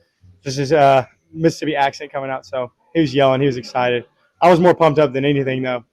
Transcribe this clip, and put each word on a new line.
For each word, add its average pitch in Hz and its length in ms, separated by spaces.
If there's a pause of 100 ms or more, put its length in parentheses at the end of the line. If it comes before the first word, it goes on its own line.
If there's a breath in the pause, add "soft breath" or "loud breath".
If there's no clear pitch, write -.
(420)
Just 135 160
his, 139 140
uh, 139 340 (260)
Mississippi 160 440
accent 139 360
coming 135 180
out, 135 160
so 127 260 (220)
he 165 60
was 143 140
yelling, 135 260
he 139 60
was 135 100
excited. 123 500 (340)
I 170 100
was 180 100
more 170 140
pumped 156 240
up 147 140
than 135 120
anything, 139 380
though. 123 300